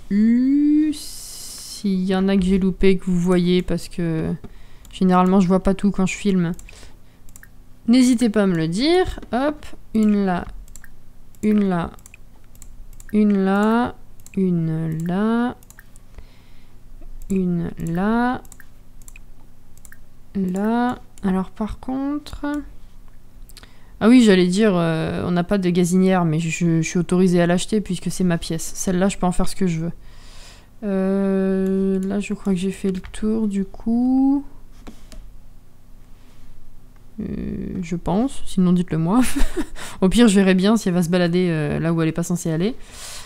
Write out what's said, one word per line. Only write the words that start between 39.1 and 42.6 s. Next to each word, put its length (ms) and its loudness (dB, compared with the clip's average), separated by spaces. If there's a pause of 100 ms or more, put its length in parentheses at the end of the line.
<laughs> 400 -6
Au 80 6
pire, 200 8
je 80 6
verrai 180 6
bien 220 4
si 100 0
elle 80 0
va 80 4
se 80 0
balader, 400 2
euh, 300 0
là 120 0
où 80 2
elle 80 2
est 40 0
pas 100 -2
censée 300 -2
aller. 240 0 (500)